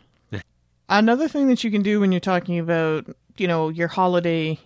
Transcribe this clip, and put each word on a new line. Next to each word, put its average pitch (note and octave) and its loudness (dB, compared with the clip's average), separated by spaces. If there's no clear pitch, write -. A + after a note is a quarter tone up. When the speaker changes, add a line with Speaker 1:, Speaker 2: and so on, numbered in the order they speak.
Speaker 1:
<laughs> G#2 -10
Speaker 2:
Another A#3 2
thing C#4+ 0
that B3+ 2
you A3+ -2
can G#3 0
do G#3 0
when G3 4
you're F3+ 0
talking F3+ -2
about, E3 -2
you F#3+ -2
know, D#3+ 0
your E3 -2
holiday E3+ 0